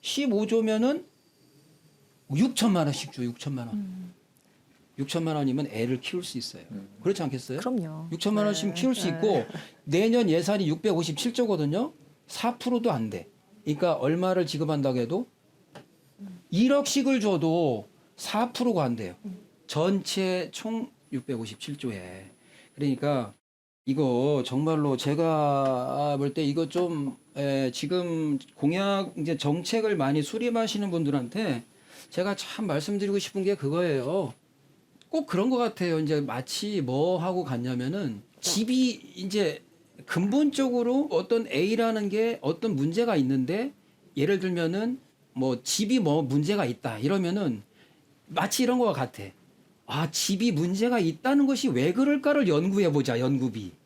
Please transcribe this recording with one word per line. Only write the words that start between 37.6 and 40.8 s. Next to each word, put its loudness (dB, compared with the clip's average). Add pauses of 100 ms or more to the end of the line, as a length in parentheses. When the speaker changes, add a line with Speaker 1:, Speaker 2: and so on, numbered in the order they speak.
Speaker 1:
집이 0
이제 -2 (420)
근본적으로 2